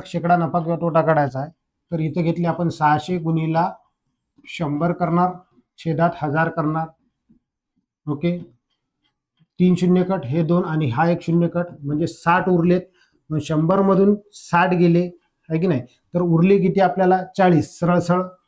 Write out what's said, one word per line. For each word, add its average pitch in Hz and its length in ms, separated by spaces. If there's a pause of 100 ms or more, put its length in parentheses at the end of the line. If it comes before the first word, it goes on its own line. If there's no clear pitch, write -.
शेकडा 170 320
नफा 170 220
किंवा 165 180
तोटा 160 240
काढायचा 147 380
आहे. 151 120 (400)
तर 170 80
इथं 160 240
घेतली 165 220
आपण 170 240
सहाशे 180 480
गुणिला 160 540 (760)
शंभर 156 440
करणार, 175 400 (480)
छेदात 165 320 (100)
हजार 160 280
करणार. 160 380 (1160)
ओके, 170 320 (1300)
तीन 180 120
शून्य 180 280
कट, 180 220
हे 147 180
दोन 175 220
आणि 156 240
हा 156 200
एक 170 120
शून्य 170 280
कट, 175 160 (160)
म्हणजे 147 260
साठ 175 420
उरलेत. 175 320 (480)
मग 151 120
शंभर 160 400
मधून 196 340 (180)
साठ 180 400
गेले, 175 300 (460)
आहे 160 100
की 185 80
नाही? 139 140 (320)
तर 175 80
उरले 175 380
किती 185 220
आपल्याला? 185 400 (160)
चाळीस, 180 320 (100)
सरळ 175 200
सरळ 180 240 (240)